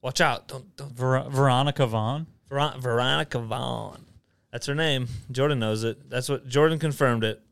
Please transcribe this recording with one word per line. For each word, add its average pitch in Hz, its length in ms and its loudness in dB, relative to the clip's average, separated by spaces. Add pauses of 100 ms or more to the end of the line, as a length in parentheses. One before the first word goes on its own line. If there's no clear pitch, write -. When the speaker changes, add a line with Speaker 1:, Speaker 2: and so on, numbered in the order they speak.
Speaker 1:
Watch 127 200 -4
out! 147 260 0
Don't, - 300 -16
don't. 139 160 -14
Speaker 2:
Ver-, 131 360 0
Veronica 139 560 4
Vaughn. 117 420 -2 (220)
Speaker 1:
Ver-, 139 280 -2
Veronica 127 600 0
Vaughn. 117 680 -8 (460)
That's 120 160 -10
her 139 80 -2
name. 139 340 0 (200)
Jordan 131 300 2
knows 110 240 0
it. - 260 -6
That's 123 200 -4
what 135 180 -4
Jordan 151 320 4
confirmed 131 460 2
it. 110 160 -4 (100)